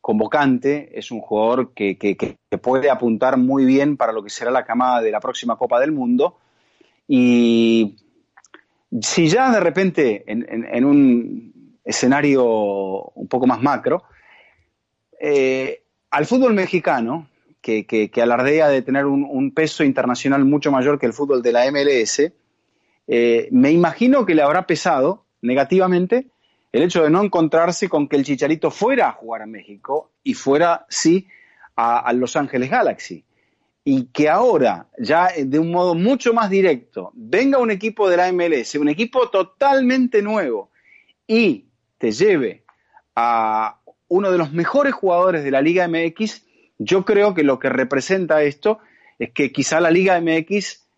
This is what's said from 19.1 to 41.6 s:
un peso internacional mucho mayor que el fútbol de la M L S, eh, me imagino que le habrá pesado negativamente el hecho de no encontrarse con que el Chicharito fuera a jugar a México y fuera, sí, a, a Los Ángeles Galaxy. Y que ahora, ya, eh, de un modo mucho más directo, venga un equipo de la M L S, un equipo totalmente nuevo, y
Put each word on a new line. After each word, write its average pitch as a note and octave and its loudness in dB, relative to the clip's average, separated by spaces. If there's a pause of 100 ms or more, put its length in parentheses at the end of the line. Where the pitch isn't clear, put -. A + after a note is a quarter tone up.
un C#3 -4
peso D#3+ -2
internacional C3+ 0
mucho C#3+ 2
mayor C3+ 0
que C3+ -2
el A2+ -2
fútbol C#3 -2
de A#2+ 0
la A#2+ 2
M C#3+ -2
L C#3 2
S, C#3+ -2 (760)
eh, A#2 2
me C3 4
imagino G3+ 2
que F#3 0
le D3+ 4
habrá D#3+ 2
pesado D#3+ 0 (160)
negativamente F3+ 0 (440)
el - 2
hecho F3 0
de D3+ 4
no F#3 4
encontrarse E3+ 0
con D3 -2
que D3 0
el C#3 2
Chicharito D3 -2
fuera A3+ 0
a A2 -4
jugar A2+ -12
a G#2+ -16
México G#2+ -10 (100)
y B2+ -4
fuera, E3 0
sí, F3+ 0 (480)
a, A#2 0
a A#2+ -2
Los B2 -2
Ángeles C3 -4
Galaxy. C#3 -4 (600)
Y C3 0
que D3+ 0
ahora, D#3 0 (100)
ya, D#3+ 0
eh, E3+ -4
de C3+ 0
un E3 0
modo F3 0
mucho A#3 0
más A3+ 0
directo, D#3+ -2
venga A#3+ 0
un A#3+ 0
equipo G3+ -2
de F3 4
la F3+ 2
M F3 0
L D#3 2
S, A#2+ -6
un D3 2
equipo A#3 -2
totalmente C4 0
nuevo, E3+ -4 (560)
y G#3+ 0 (320)